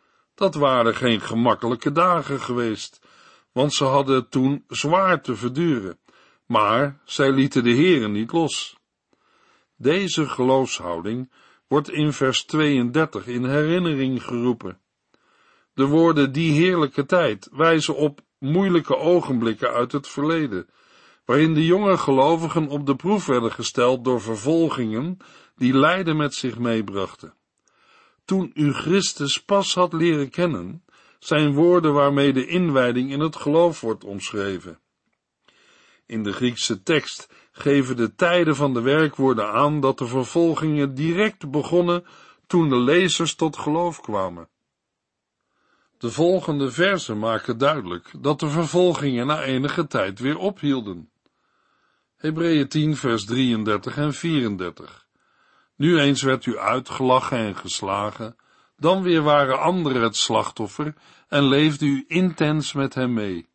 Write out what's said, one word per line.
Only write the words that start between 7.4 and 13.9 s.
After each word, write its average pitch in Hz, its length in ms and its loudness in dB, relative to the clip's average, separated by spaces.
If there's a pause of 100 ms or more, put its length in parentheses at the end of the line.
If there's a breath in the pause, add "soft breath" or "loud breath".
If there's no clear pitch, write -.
de 120 100 4
Heere 143 340 4
niet 110 240 -4
los. - 440 -4 (1000)
Deze 160 520 0
geloofshouding 120 1040 -2 (340 soft breath)
wordt 143 240 0
in 151 220 0
vers 131 320 0
tweeëndertig 143 840 0
in 120 180 -4
herinnering 143 800 -2